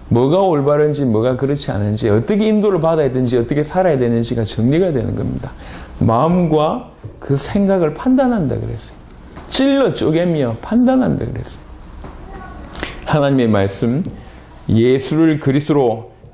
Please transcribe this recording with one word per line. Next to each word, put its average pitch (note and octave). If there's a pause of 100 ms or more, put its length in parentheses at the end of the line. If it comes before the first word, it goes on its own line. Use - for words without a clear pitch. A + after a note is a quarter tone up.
(100)
뭐가 C3+
올바른지 D3
뭐가 A#2+
그렇지 C#3
않은지 G#2
어떻게 G3+
인도를 G#3
받아야 D#3+
되는지 B2+
어떻게 C#3
살아야 D#3+
되는지가 A#2
정리가 D3+
되는 G#2
겁니다. B2+ (460)
마음과 D#3+ (280)
그 C#3
생각을 F#3+
판단한다 A#3+
그랬어요. A2+ (500)
찔러 C4+
쪼개며 D#3
판단한다 B3
그랬어요. - (1400)
하나님의 C#3
말씀, A2 (640)
예수를 C#3
그리스도로, C3+ (240)